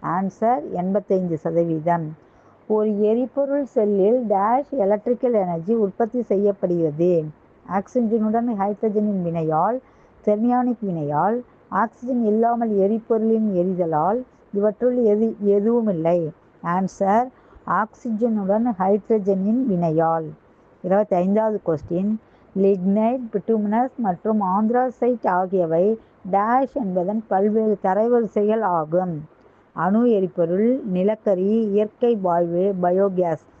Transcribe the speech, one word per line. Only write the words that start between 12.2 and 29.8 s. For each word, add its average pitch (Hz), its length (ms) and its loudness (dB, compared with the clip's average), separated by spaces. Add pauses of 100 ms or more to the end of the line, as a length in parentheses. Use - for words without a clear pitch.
இல்லாமல் 226 520 0
எரிபொருளின் 220 760 0
எரிதலால், 175 680 0 (340)
இவற்றுள் 214 500 0
எது, 214 400 2
எதுவுமில்லை. 202 760 2 (440)
ஆன்சர், 190 640 0 (400)
ஆக்சிஜனுடன் 214 1000 -2 (140)
ஹைட்ரஜனின் 202 880 0
வினையால். 165 580 0 (580)
இருபத்தைந்தாவது 202 840 0
கொஸ்டின், 175 440 -2 (460)
லிக்னைட், 196 680 0 (100)
பிட்டுமினஸ் 220 640 -2
மற்றும் 214 460 -2
ஆந்த்ராசைட் 233 840 0
ஆகியவை 185 720 0 (320)
டேஷ் 233 420 0
என்பதன் 196 540 -2
பல்வேறு 214 560 2
தரவரிசைகள் 214 800 0
ஆகும்? 175 520 -2 (640)
அணு 202 340 2